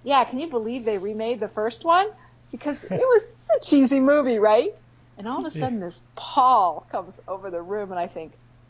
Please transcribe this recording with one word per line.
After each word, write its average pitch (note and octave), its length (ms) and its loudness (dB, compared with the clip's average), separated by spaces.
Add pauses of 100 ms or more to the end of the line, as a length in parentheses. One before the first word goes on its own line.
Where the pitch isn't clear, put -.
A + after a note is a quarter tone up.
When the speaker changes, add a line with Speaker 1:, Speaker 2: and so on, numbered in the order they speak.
Speaker 1:
"Yeah, C4+ 220 2
can B3 160 -6
you E4 80 -8
believe A#3 360 -6
they G#3+ 140 -2
remade G#3+ 420 -6
the G#3+ 80 -6
first A3+ 380 -6
one? F4+ 200 4 (440)
Because C#4+ 340 -8
it - 60 -16
was, A#4+ 340 4
it's - 260 -16
a D5+ 100 2
cheesy C4+ 400 4
movie, C4 380 2
right?" A3 360 4 (420)
And G3+ 100 -14
all D4+ 180 -6
of D#4+ 80 -10
a - 60 -10
Speaker 2:
Yeah. B3+ 60 -4
Speaker 1:
sudden, A#3+ 160 -4
this F3 200 -12 (140)
pall A3 760 2
comes F#3+ 360 -8
over F#3+ 240 -10
the E3+ 120 -6
room, G3 280 -8
and F3+ 80 -6
I F3 80 -4
think, D#3+ 260 -14 (380)